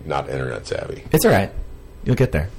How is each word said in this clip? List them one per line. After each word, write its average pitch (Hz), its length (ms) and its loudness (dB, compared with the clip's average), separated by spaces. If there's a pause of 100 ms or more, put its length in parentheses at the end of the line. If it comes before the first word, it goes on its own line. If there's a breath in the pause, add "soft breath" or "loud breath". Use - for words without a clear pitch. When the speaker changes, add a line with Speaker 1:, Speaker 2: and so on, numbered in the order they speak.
Speaker 1:
not 69 260 -2
internet 64 360 -4
savvy. - 460 -6
Speaker 2:
It's - 120 6
all 196 80 6
right. 98 200 4 (520)
You'll 127 120 2
get - 160 4
there. 78 260 0